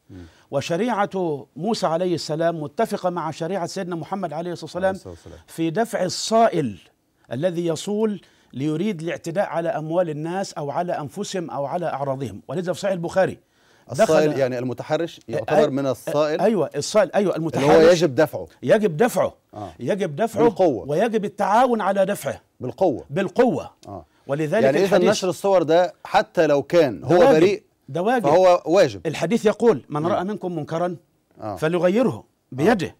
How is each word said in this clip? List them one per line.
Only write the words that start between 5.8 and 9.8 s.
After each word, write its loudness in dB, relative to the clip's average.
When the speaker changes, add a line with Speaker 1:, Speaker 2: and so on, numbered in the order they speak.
Speaker 2:
الصَّائِلِ 0
الَّذِي -2
يَصُولُ -4
لِيُرِيدِ -4
الِاعْتِدَاءَ -4
عَلَى -4
أَمْوَالِ -2